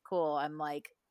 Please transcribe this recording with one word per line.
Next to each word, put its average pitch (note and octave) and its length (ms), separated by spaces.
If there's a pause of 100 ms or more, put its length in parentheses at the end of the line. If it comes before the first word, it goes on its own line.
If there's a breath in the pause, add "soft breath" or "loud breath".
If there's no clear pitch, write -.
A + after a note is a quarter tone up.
"Cool." E3 320
I'm D3 220
like, D3 340 (200)